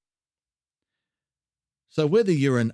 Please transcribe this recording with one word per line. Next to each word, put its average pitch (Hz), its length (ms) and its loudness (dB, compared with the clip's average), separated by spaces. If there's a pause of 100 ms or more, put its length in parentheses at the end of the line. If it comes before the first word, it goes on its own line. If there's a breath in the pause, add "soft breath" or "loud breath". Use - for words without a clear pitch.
(1900)
So 156 180 -2
whether 196 240 0
you're 135 300 0
an 113 140 -2